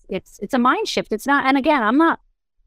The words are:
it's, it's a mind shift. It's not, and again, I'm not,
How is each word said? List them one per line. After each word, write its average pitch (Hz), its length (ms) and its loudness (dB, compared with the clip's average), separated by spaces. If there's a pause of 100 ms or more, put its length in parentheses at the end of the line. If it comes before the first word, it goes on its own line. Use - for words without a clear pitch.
it's, - 320 -10
it's 202 140 -12
a 247 40 2
mind 302 280 0
shift. - 260 -4
It's 311 140 -6
not, 277 180 2
and 277 120 2
again, 285 260 2
I'm 220 140 2
not, 320 220 2 (480)